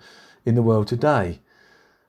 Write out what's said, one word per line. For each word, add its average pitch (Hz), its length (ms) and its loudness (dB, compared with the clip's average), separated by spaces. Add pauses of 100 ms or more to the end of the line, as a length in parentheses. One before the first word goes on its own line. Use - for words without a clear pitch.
(440)
in 117 100 0
the 120 80 2
world 110 240 2
today. 120 520 -2 (720)